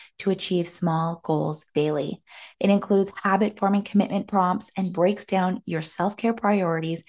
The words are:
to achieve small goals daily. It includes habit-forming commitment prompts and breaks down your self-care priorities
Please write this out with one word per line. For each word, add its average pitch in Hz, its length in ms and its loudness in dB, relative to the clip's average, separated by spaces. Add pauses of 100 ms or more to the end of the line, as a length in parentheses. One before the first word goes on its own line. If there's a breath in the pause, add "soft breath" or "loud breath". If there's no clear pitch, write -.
(200 loud breath)
to - 100 -2
achieve 180 380 0
small 165 560 -2
goals 156 500 -2
daily. 151 480 0 (380 loud breath)
It 196 100 2
includes 196 440 2 (100)
habit-forming 202 600 2
commitment 196 440 0
prompts 185 480 0
and 185 160 -2
breaks 180 320 2
down 185 420 0
your 165 160 -4
self-care 208 520 -2
priorities 165 760 0